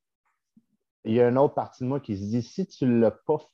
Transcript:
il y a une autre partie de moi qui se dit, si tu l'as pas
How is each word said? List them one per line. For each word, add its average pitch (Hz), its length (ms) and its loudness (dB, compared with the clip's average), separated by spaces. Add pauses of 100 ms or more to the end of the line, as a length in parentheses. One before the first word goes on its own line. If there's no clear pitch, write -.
(1040)
il 110 80 -2
y 120 80 4
a 120 80 4
une 123 80 0
autre 147 160 2
partie 123 300 -8
de 123 60 -4
moi 139 100 -4
qui 107 180 -6
se 98 60 -8
dit, 113 180 -4
si 185 240 -8
tu 120 340 0
l'as 110 120 4
pas - 260 -4 (160)